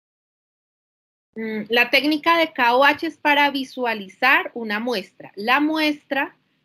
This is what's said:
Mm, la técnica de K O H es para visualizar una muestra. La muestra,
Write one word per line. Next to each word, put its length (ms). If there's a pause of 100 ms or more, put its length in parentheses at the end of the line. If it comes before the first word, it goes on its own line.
(1400)
Mm, 320
la 220
técnica 480
de 160
K 220
O 100
H 200
es 120
para 340
visualizar 1000
una 260
muestra. 560
La 240
muestra, 760 (280)